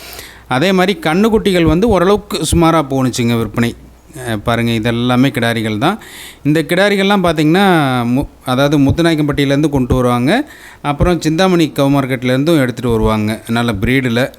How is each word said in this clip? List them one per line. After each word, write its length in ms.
அதே 240
மாதிரி 280
கண்ணுக்குட்டிகள் 640
வந்து 240
ஓரளவுக்கு 500
சுமாரா 520
போணுச்சுங்க 480
விற்பனை. 380
அ, 100
பாருங்க, 340
இதெல்லாமே 600
கிடாரிகள் 460
தான். 220
இந்த 180
கிடாரிகள்லாம் 640
பார்த்தீங்கன்னா, 420
மு-, 220
அதாவது 340
முத்துநாயக்கம்பட்டியிலேருந்து 880
கொண்டு 260
வருவாங்க, 560
அப்புறம் 400
சிந்தாமணி 540
கவு 140
மார்க்கெட்லேருந்தும் 680
எடுத்துகிட்டு 320
வருவாங்க. 560
நல்ல 240
ப்ரீடுல, 680